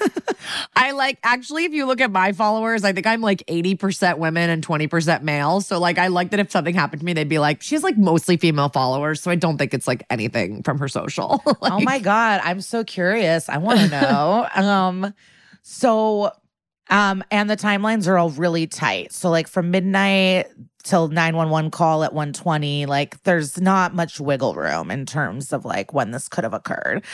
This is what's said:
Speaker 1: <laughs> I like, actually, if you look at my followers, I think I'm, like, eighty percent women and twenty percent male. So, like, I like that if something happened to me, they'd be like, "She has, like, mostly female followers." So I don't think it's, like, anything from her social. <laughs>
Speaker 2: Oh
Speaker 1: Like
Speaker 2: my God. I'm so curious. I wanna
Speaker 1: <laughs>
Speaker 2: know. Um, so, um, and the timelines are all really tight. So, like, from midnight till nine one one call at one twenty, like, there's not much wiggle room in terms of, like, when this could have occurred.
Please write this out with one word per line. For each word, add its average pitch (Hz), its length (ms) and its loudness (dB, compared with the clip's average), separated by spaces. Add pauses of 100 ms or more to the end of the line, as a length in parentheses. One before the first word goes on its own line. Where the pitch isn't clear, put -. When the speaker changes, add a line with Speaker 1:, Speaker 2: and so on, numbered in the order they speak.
(380)
Speaker 1:
<laughs> - 400 -10
I 262 140 4
like, 269 320 -2
actually, 254 420 -2
if 311 80 -4
you 285 120 0
look 254 140 0
at 254 100 2
my 190 220 2
followers, 220 540 0
I 196 80 2
think 180 120 -4
I'm, 226 160 2
like, 202 280 0
eighty 170 260 0
percent 180 420 0
women 165 320 0
and 160 140 -2
twenty 156 240 -2
percent 160 380 0
male. 151 340 2
So, 190 180 -4
like, 175 200 0
I 180 100 4
like 180 240 0
that 208 80 2
if 202 120 -2
something 175 220 0
happened 147 280 -2
to 160 40 -6
me, 175 80 -2
they'd 151 140 0
be 156 120 2
like, 147 220 0
"She - 140 -2
has, 302 80 0
like, 330 140 0
mostly 170 400 4
female 147 320 2
followers." 139 520 0
So 180 80 -4
I 175 60 2
don't 160 220 0
think 143 160 -2
it's, 127 140 -4
like, 127 220 -2
anything 110 540 -4
from 147 160 -2
her 139 80 -4
social. - 560 -4
<laughs> - 40 -4
Speaker 2:
Oh 285 140 4
Speaker 1:
Like 208 220 0
Speaker 2:
my 262 160 0
God. 214 460 2
I'm 185 160 -4
so 226 240 -4
curious. 180 640 0
I 143 80 -4
wanna 208 300 4
Speaker 1:
<laughs> - 20 0
Speaker 2:
know. 147 640 2
Um, 190 580 0 (500)
so, 220 680 2 (580)
um, 196 420 2
and 208 180 2
the 208 80 0
timelines 208 500 0
are 185 100 4
all 170 120 2
really 165 380 0
tight. 98 440 -4
So, - 180 -2
like, 165 200 2
from 175 220 -2
midnight 190 760 2 (360)
till 165 260 2
nine 165 260 0
one 160 140 0
one 156 200 0
call 160 340 2
at 143 100 -2
one 147 180 -4
twenty, 147 540 -2
like, 143 380 -2
there's 165 360 0
not 185 340 2
much 170 280 -4
wiggle 135 340 0
room 76 360 -4
in 131 140 -6
terms 131 460 -6
of, 139 140 -6
like, 101 280 -6
when 120 180 -2
this 127 180 -8
could - 160 -4
have 110 80 -6
occurred. - 500 -6 (100)